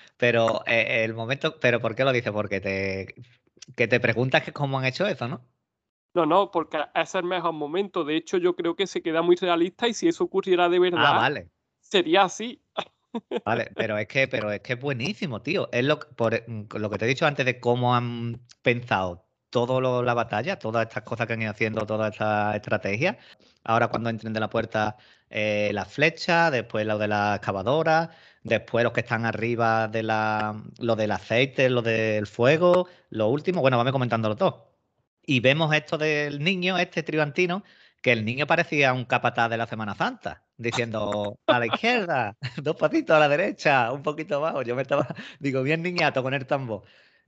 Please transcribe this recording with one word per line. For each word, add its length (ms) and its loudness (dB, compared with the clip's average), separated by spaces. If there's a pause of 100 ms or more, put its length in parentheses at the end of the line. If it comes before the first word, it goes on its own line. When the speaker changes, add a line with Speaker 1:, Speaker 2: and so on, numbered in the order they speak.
(180)
Speaker 1:
Pero, 480 2
eh, 380 2
el 100 -2
momento, 460 -6
¿pero 220 2
por 140 -4
qué 80 0
lo 80 4
dices? 200 0
Porque 300 -2
te, 540 -4 (600)
que 120 0
te 120 4
preguntas 440 2
que 100 -12
cómo 260 -4
han 60 -2
hecho 220 -2
eso, 200 -4
¿no? 140 -10 (720)
Speaker 2:
No, 120 2
no, 260 4
porque 280 -2 (140)
es 220 -2
el 80 -2
mejor 300 -2
momento. 520 -4
De 100 -2
hecho, 220 -2
yo 180 0
creo 200 -4
que 120 -4
se 140 -8
queda 200 0
muy 140 4
realista 520 0
y 60 0
si 140 0
eso 160 0
ocurriera 460 2
de 100 4
Speaker 1:
Ah, 20 6
Speaker 2:
verdad, 320 4
Speaker 1:
vale. 360 0 (320)
Speaker 2:
sería 420 4
así. 380 -6 (140)
<laughs> 720 -10
Speaker 1:
Vale, 300 -2
pero 240 -2
es 80 -4
que, 200 2
pero 240 -4
es 100 -6
que 120 -6
es 60 -4
buenísimo, 640 -6
tío. 300 -4
Es 140 2
lo 140 2
que, 160 -16
por, 180 0 (160)
mm, 180 -10 (100)
lo 120 -4
que 80 -4
te 80 -4
he 20 0
dicho 200 2
antes 180 -2
de 140 -2
cómo 360 2
han 460 -4 (220)
pensado 640 0 (240)
todo 300 0
lo, 220 0
la 120 2
batalla, 420 -2
todas 300 -2
estas 160 -10
cosas 240 -4
que 60 -4
han 100 -4
ido 80 -4
haciendo, 340 -2
toda 240 -2
esta 460 -2
estrategia. 640 -2 (440)
Ahora 260 2
cuando 200 -4
entren 240 -6
de 60 -4
la 100 -2
puerta, 480 -2 (320)
eh, 440 -2
la 120 -4
flecha, 640 2
después 380 -2
lo 100 0
de 100 0
la 280 2
excavadora, 760 0 (340)
después 400 0
los 100 0
que 80 0
están 240 -2
arriba 640 0
de 140 -2
la, 600 -2 (160)
lo 160 0
del 160 0
aceite, 580 2
lo 140 2
del 440 0
fuego, 600 4 (240)
lo 160 0
último. 340 0
Bueno, 160 4
vame 140 2
comentándolo 440 0
todo. 360 -2 (560)
Y 120 2
vemos 340 4
esto 240 0
del 460 -2
niño, 340 0
este 260 -2
tribantino, 600 0 (400)
que 80 4
el 140 2
niño 200 -2
parecía 480 2
un 120 -4
capataz 440 0
de 80 -2
la 80 -2
Semana 300 -8
Santa, 480 -6 (140)
diciendo, 920 -4
"A 120 6
la 80 2
izquierda, 760 -2
<laughs> 220 -8
dos 120 -2
pasitos 400 2
a 40 8
la 80 6
derecha, 640 2
un 120 -8
poquito 320 -4
abajo". 260 -2
Yo 140 -4
me 80 -2
estaba, 240 -4
<laughs> 320 -14
digo, 240 -2
bien 180 0
niñato 400 0
con 140 -4
el 100 -6
tambor. 380 -4 (440)